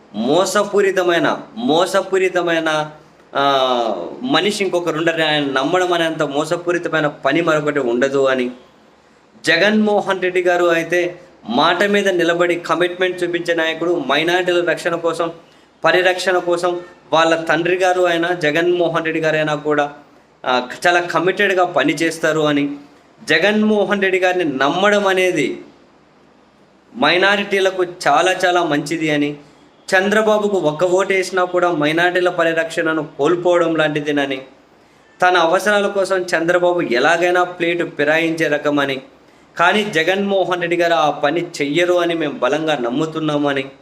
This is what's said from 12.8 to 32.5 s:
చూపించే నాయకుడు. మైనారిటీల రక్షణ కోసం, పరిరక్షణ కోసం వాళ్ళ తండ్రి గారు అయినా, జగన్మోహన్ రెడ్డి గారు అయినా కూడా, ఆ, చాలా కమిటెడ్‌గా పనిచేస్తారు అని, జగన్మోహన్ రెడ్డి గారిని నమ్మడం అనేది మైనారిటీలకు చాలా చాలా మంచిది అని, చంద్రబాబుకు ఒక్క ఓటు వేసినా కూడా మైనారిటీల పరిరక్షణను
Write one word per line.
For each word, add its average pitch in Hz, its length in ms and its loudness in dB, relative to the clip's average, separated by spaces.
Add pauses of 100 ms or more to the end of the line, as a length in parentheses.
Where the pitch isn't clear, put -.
చూపించే 170 320 -2
నాయకుడు. 160 520 -2
మైనారిటీల 175 580 0
రక్షణ 160 300 -2
కోసం, 165 380 -4 (520)
పరిరక్షణ 180 540 2
కోసం 175 420 -2 (320)
వాళ్ళ 165 220 4
తండ్రి 165 420 0
గారు 180 260 2
అయినా, 170 300 0
జగన్మోహన్ 165 720 0
రెడ్డి 160 160 -4
గారు 156 160 0
అయినా 156 180 -2
కూడా, 147 400 -2 (520)
ఆ, 123 220 -2 (180)
చాలా 175 140 2
కమిటెడ్‌గా 185 640 0
పనిచేస్తారు 156 760 -2
అని, 143 360 0 (520)
జగన్మోహన్ 202 760 2
రెడ్డి 185 160 0
గారిని 180 400 0
నమ్మడం 190 480 2
అనేది 180 560 0 (1400)
మైనారిటీలకు 190 840 2
చాలా 170 500 2 (120)
చాలా 175 180 2
మంచిది 156 460 -2
అని, 147 260 0 (520)
చంద్రబాబుకు 202 680 2
ఒక్క 151 280 0
ఓటు 190 280 2
వేసినా 185 320 0
కూడా 180 260 0
మైనారిటీల 170 580 0
పరిరక్షణను 160 800 -2 (100)